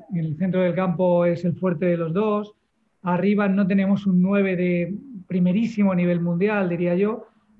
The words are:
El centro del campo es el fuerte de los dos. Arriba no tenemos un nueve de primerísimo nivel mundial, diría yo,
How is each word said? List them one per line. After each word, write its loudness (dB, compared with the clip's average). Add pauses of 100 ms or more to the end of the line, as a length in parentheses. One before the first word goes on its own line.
(160)
El -4
centro 0
del 0
campo 2
es 0
el 0
fuerte -2
de 2
los -4
dos. -2 (480)
Arriba 0
no 2
tenemos 2
un 2
nueve 2
de 0 (340)
primerísimo 0
nivel 0
mundial, 0
diría 0
yo, -2 (320)